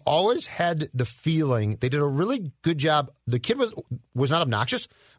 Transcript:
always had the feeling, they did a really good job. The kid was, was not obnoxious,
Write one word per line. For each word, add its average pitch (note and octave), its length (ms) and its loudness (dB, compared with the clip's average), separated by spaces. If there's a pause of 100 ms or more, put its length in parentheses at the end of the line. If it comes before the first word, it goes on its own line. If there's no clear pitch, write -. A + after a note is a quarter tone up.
always G3 420 2
had E3+ 460 -2
the B2 140 -2
feeling, B2+ 760 0
they B2+ 80 0
did C#3+ 120 0
a D3 40 2
really E3 560 -2
good E3 160 0
job. D3 340 2 (160)
The A#2+ 120 0
kid A3+ 180 -2
was, A#3+ 160 0 (420)
was C3 160 2
not E3 120 2
obnoxious, B2 440 0 (320)